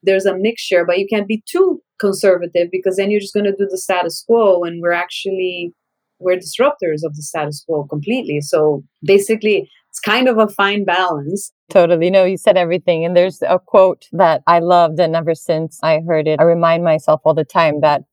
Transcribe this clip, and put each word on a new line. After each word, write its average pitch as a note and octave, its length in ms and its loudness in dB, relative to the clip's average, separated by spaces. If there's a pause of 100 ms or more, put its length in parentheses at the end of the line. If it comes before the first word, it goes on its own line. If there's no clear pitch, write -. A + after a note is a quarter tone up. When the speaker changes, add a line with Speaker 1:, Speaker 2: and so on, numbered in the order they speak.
Speaker 1:
there's F#3+ 220 0
a F#3+ 120 0
mixture, F#3+ 480 -2
but F3 140 -2
you G3 100 -4
can't G3+ 180 -4
be G#3+ 200 -4
too F4+ 340 0 (180)
conservative F3 720 0
because F#3 260 -4
then G3 140 -2
you're G#3 80 0
just G3 140 -12
gonna G#3 220 -2
do G3 140 -4
the F#3 80 -6
status F3 480 -4
quo, G3+ 380 2
and E3+ 180 -8
we're F3 100 0
actually, F3 840 -6 (460)
we're F#3 180 0
disruptors F#3 680 -6
of D3+ 120 -8
the D3+ 60 -14
status D3 440 -10
quo D3+ 200 -6
completely. D3 560 -6
So D3+ 420 -2 (200)
basically, G3+ 680 0 (200)
it's - 100 -16
kind A#3+ 280 0
of A#3+ 100 2
a G#3+ 100 4
fine G3+ 380 -2
balance. F3 680 -4 (180)
Speaker 2:
Totally. E3+ 400 4
No, F#3+ 140 4
you F#3 140 0
said F#3+ 200 2
everything. E3+ 460 0
And F3 120 -2
there's F3+ 260 2
a F3+ 180 0
quote - 540 2
that E3 340 2
I E3+ 120 6
loved, E3+ 400 2
and E3 160 2
ever E3 200 -2
since D#3+ 480 -6
I D#3+ 180 2
heard D#3+ 260 -2
it, D#3 120 0
I D#3 40 6
remind E3+ 400 2
myself D#3 400 2
all D#3 100 2
the D#3 120 0
time D3+ 360 0
that D3 320 2